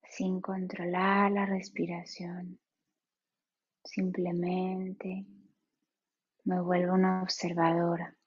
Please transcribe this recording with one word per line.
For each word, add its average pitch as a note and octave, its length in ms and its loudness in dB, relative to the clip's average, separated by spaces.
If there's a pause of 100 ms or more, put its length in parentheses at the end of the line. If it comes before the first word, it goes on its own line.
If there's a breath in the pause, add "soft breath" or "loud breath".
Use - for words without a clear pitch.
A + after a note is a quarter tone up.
Sin F#3 320 -2
controlar F#3 880 0
la G3+ 140 2
respiración. F3+ 1120 -6 (1200)
Simplemente F#3 1400 -2 (1200)
me F#3 160 2
vuelvo F3+ 320 4
una F#3 300 4
observadora. E3+ 920 2 (100)